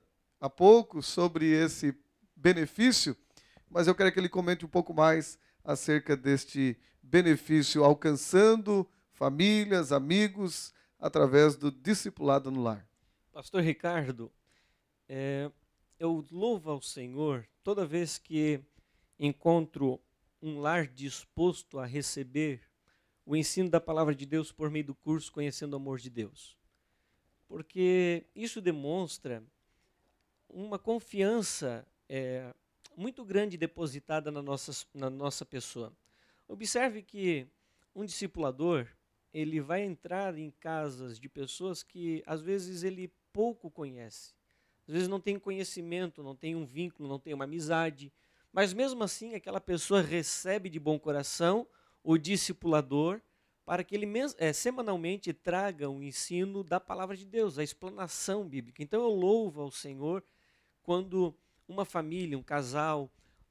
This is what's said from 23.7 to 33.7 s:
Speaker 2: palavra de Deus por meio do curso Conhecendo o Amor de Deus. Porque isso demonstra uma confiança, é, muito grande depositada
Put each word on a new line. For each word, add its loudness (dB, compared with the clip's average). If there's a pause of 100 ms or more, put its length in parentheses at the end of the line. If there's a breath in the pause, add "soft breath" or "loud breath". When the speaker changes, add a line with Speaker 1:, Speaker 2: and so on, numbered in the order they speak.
Speaker 2:
palavra 0
de -8
Deus -4
por -6
meio -4
do -10
curso -4
Conhecendo -6
o -6
Amor -6
de -14
Deus. -10 (880)
Porque 2
isso -8
demonstra -4 (1080)
uma -10
confiança, -2 (220)
é, -8 (420)
muito -10
grande -2
depositada -6